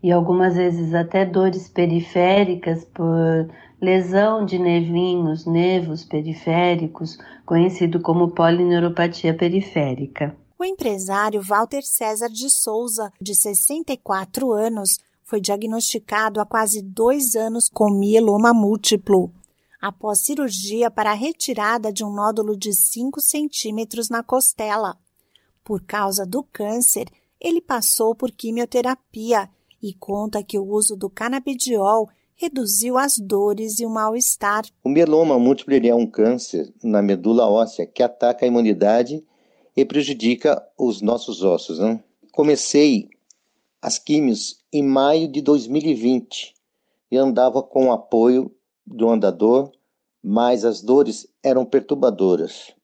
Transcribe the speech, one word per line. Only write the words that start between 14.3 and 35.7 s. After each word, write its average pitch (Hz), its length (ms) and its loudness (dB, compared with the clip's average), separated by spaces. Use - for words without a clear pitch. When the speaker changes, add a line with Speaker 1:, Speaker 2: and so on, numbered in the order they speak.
Speaker 2:
anos, 214 480 -2
foi 214 160 -4
diagnosticado 214 1000 -4
há 208 60 -2
quase 220 340 -2
dois 226 540 0
anos 226 340 -2
com 214 220 0
mieloma 214 640 4
múltiplo, 202 800 2
após 202 400 -4
cirurgia 226 680 -2
para 214 220 -2
a 214 40 2
retirada 226 800 -4
de 202 120 -6
um 208 80 -8
nódulo 214 440 -2
de 202 160 -6
cinco 254 480 -2
centímetros 226 880 -4
na 233 140 -4
costela. 220 720 -2
Por 196 180 -6
causa 196 420 -4
do 226 200 -6
câncer, 220 640 -4
ele 339 200 -2
passou 226 540 -2
por 240 160 -6
quimioterapia 233 1160 -4
e 202 100 -10
conta 208 520 -6
que - 120 -8
o 196 80 -2
uso 208 300 0
do 190 160 -8
canabidiol 226 1000 -2
reduziu 254 640 -2
as 277 200 0
dores 208 600 -2
e 233 80 -4
o 226 40 -6
mal-estar. 220 760 -2
Speaker 3:
O - 60 -2
mieloma 156 500 4
múltiplo, 135 360 2